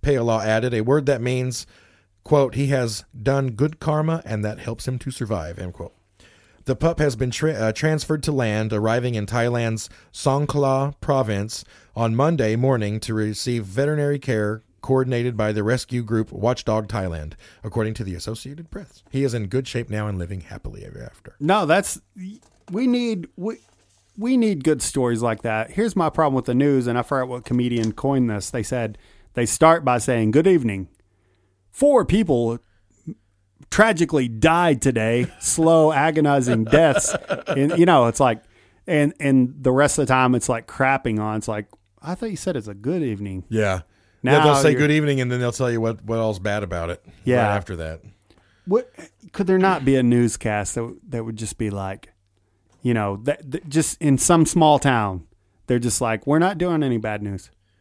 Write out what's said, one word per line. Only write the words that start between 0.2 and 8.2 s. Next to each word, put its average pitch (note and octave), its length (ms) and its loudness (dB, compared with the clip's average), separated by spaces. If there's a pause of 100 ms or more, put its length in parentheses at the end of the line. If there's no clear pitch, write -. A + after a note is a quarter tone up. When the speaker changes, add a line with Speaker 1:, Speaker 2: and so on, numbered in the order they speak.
Speaker 1:
added, A2+ 300 0
a A2 60 0
word C3+ 260 2
that C3 160 0
means, B2+ 460 -4 (560)
quote, C3+ 320 2
"He C#3 120 0
has B2 360 -2 (180)
done C3+ 300 0
good D3 260 -2
karma D#3 480 -2
and G#2 180 -4
that G#2+ 140 -6
helps - 300 -10
him C3 100 -6
to B2+ 140 -10
survive," F2+ 480 -6
end F2+ 140 -10
quote. - 180 -14 (760)
The C3 80 0
pup E3 240 0
has D3 160 2
been B2 160 -2
tra-, D#3 240 -2
uh, A2 180 0
transferred D#3 520 -2